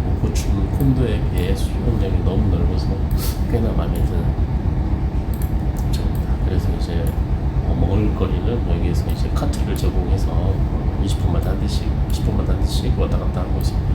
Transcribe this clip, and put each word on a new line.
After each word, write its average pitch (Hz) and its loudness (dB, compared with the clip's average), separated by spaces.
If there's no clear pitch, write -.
뭐 - 0
고충 - 0
콘도에 127 2
비해 90 2
수영장이 - 0
너무 185 2
넓어서 - 0
꽤나 113 2
마음에 - 0
드는 - 0
점입니다. - 0
그래서 92 0
이제, 87 -2
어, - 0
먹을 101 2
거리는 101 0
여기에서 - 0
이제 - 0
카트를 - 0
제공해서, - 0
어, - 0
이십 101 0
분마다 175 0
한 - 0
대씩, - 0
십 - 0
분마다 - 2
한 - 0
대씩 - 2
왔다 - 2
갔다 - 0
하고 - -2
있습니다. - 0